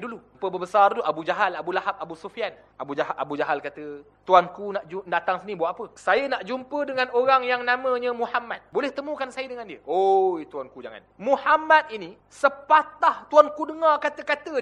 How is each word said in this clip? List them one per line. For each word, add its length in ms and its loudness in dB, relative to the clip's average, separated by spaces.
dulu. 160 -12
Jumpa 160 -4
berbesar 400 4
dulu, 80 -2
Abu 240 -4
Jahal, 320 -2
Abu 160 -6
Lahab, 240 -2
Abu 160 -12
Sufyan. 400 -10
Abu 160 -10
Jah-, 240 -4
Abu 160 -6
Jahal 240 -2
kata, 480 -12
"Tuanku 480 2
nak 160 -6
ju-, 240 -10
datang 320 0
sini 160 -10
buat 160 -2
apa?" 240 -14
"Saya 320 2
nak 160 -4
jumpa 400 -6
dengan 240 -2
orang 320 4
yang 240 -2
namanya 480 0
Muhammad. 560 -4
Boleh 240 -2
temukan 400 -8
saya 160 -10
dengan 160 -12
dia?" 240 -16
"Oh, 560 4
tuanku, 400 -12
jangan. 160 -14
Muhammad 720 4
ini, 240 -10
sepatah 1040 2
tuanku 400 4
dengar 240 4
kata-kata 640 -4